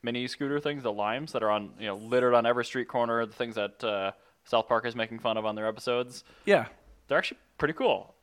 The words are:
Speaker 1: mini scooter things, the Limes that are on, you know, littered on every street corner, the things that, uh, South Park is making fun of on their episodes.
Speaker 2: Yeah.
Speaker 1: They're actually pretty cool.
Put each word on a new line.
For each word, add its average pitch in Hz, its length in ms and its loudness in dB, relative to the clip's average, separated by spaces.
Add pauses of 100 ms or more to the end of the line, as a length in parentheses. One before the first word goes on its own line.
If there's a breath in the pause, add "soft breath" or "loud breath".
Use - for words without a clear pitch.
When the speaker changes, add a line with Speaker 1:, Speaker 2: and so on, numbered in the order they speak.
Speaker 1:
mini 123 240 -2
scooter 143 320 -2
things, 147 240 -4
the 110 80 0
Limes 110 400 -2
that 117 100 -2
are 107 80 2
on, 104 300 0
you 107 80 -6
know, 98 80 -4
littered 120 380 2
on 117 120 6
every 120 180 2
street 123 220 -4
corner, 117 400 0
the 107 80 -18
things 117 220 -8
that, 101 260 -4
uh, 101 300 -2 (320 soft breath)
South 113 240 2
Park 113 180 2
is 117 80 -4
making 113 240 -4
fun 110 180 -2
of 110 80 -2
on 110 120 -2
their 107 100 -2
episodes. 123 560 -2 (220 loud breath)
Speaker 2:
Yeah. 175 220 4 (420)
Speaker 1:
They're 147 100 4
actually - 200 -4 (200)
pretty 151 160 0
cool. - 480 0